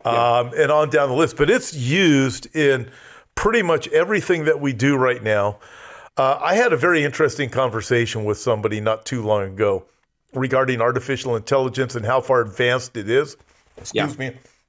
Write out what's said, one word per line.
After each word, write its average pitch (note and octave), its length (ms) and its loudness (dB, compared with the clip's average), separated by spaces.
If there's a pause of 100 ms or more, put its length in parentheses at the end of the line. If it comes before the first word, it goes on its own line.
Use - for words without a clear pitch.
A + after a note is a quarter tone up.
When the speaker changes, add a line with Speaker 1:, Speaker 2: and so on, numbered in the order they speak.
Speaker 1:
Yeah. A#2+ 360 2
Speaker 2:
um, A#2+ 160 -4
and D3 160 2
on D3+ 180 2
down C#3+ 180 2
the B2+ 60 -2
list. D#3 220 0
But D3 140 2
it's B3 220 2
used C#3 840 2
in C3+ 340 2 (460)
pretty A3+ 260 0
much E3+ 300 0
everything E3+ 540 0
that D#3 140 0
we C#3+ 120 -2
do C3 240 2
right B2 260 0
now. G#2 360 0 (580)
Uh, C3+ 260 2
I F3+ 140 0
had A#3 160 2
a D#3 40 2
very D#3+ 280 2
interesting C#3+ 440 -2
conversation A#2 760 -2
with G#2 140 -2
somebody G#2+ 420 -2
not A2 260 -2
too B2 160 -6
long G#2 200 0
ago G2 420 -2 (500)
regarding C3 460 0
artificial B2 560 -2
intelligence B2+ 580 -2
and A2+ 100 -8
how B2 160 0
far B2+ 200 2
advanced B2 560 -2
it G2+ 120 -8
is. C3+ 280 0 (560)
Speaker 3:
Yeah. G#2 100 -2
Speaker 2:
Excuse C#3+ 160 -6
me. C3 140 -8 (360)